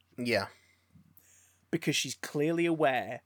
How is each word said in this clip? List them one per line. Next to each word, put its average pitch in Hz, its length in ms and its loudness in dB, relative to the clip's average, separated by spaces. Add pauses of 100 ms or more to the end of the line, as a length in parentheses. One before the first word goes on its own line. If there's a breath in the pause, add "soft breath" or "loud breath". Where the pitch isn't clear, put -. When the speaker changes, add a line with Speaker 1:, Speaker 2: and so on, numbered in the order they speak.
(180)
Speaker 1:
Yeah. 113 300 0 (1200 loud breath)
Speaker 2:
Because 156 240 -2
she's - 200 -4
clearly 170 500 0
aware 131 600 2